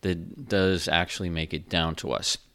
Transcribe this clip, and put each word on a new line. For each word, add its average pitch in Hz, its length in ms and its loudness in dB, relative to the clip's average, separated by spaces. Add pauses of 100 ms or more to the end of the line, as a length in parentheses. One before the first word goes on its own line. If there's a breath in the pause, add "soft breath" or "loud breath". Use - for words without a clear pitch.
that 90 460 -4
does 95 400 4
actually 87 440 0
make 80 200 -2
it 78 160 -6
down 82 280 0
to - 160 -4
us. - 260 -2 (180)